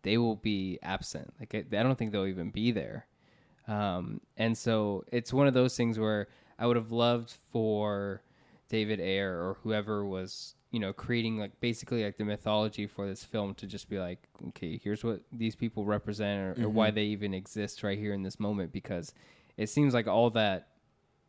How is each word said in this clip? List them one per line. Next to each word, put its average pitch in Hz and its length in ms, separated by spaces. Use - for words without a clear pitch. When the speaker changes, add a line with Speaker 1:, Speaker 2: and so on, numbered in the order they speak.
Speaker 1:
they 104 160
will 117 180
be 95 480
absent. - 560
Like, 117 160
I, 107 40
I 104 240
don't 131 140
think 110 140
they'll 98 140
even 92 260
be 113 200
there. 71 360
Um, 104 520
and 113 220
so 104 540
it's 120 200
one 139 160
of 131 60
those 127 240
things 117 200
where 107 300
I 120 80
would 120 80
have 113 160
loved 117 460
for 104 720
David 107 320
Ayer 95 340
or 90 300
whoever 107 420
was, 92 500
you 117 100
know, 98 100
creating, 113 460
like, 104 240
basically, 117 420
like, 101 140
the 107 80
mythology 104 600
for 101 200
this 95 160
film 101 320
to - 120
just 98 220
be 101 100
like, 90 280
"Okay, 82 340
here's 104 200
what 113 180
these 113 240
people 110 300
represent 101 720
or, 113 60
or 107 40
why 107 200
Speaker 2:
Mm-hmm. 104 60
Speaker 1:
they 107 100
even 104 280
exist 101 500
right 101 140
here 104 160
in 98 100
this 95 160
moment," 101 340
because 90 400
it 110 140
seems 143 240
like 113 140
all 113 240
that, 104 360